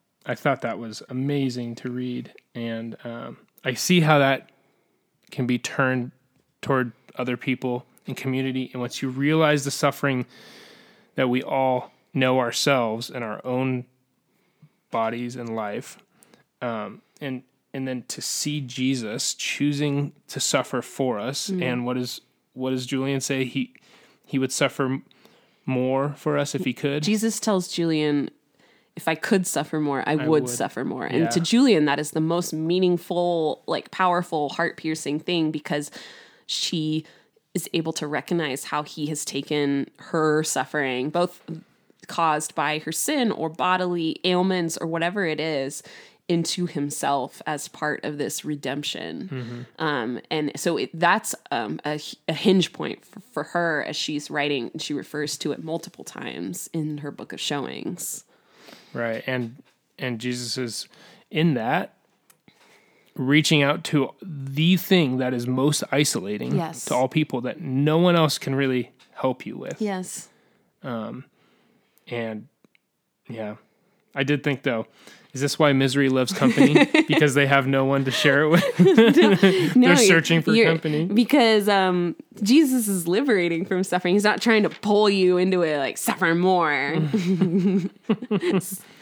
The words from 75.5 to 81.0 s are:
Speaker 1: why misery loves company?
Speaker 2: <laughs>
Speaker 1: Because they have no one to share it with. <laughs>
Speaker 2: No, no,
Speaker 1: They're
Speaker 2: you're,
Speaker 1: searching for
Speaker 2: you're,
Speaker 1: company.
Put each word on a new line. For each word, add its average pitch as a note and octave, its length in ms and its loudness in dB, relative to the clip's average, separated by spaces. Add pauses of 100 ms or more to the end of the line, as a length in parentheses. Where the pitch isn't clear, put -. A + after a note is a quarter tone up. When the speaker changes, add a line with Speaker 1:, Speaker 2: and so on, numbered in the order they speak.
Speaker 1:
why D3+ 160 6
misery C3+ 360 4
loves B2+ 240 2
company? B3+ 580 6
Speaker 2:
<laughs> D#4 160 4
Speaker 1:
Because D3 280 4
they C#3 120 6
have C#3 200 4
no C3+ 180 2
one C#3 200 2
to C3 60 -2
share C#3+ 320 4
it D3+ 60 4
with. C#4+ 300 4
<laughs> - 0 -
Speaker 2:
No, F4+ 140 10
no, A3+ 420 8
Speaker 1:
They're F#3 400 4
Speaker 2:
you're, B3 200 8
Speaker 1:
searching E3 460 6
for G#3 120 2
Speaker 2:
you're, A3+ 160 6
Speaker 1:
company. D#3+ 360 0